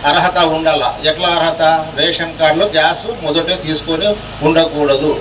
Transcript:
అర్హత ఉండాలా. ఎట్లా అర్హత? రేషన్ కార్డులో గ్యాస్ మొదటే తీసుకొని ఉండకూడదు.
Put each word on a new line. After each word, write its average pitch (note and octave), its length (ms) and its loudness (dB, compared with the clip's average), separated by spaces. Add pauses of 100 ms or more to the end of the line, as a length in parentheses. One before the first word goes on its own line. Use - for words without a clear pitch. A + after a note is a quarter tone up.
(100)
అర్హత F3+ 280 2 (180)
ఉండాలా. D#3 340 0 (200)
ఎట్లా E3+ 180 -2 (100)
అర్హత? E3 240 0 (380)
రేషన్ E3 400 -2
కార్డులో E3 360 2
గ్యాస్ D#3+ 300 0 (180)
మొదటే D#3+ 320 -2 (100)
తీసుకొని D#3 440 -2 (380)
ఉండకూడదు. D3 720 2